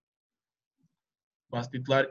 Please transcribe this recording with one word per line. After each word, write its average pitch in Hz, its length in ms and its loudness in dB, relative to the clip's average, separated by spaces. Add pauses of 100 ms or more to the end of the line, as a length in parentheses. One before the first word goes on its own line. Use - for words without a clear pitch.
(1500)
Base 123 200 -6
titular. 135 400 2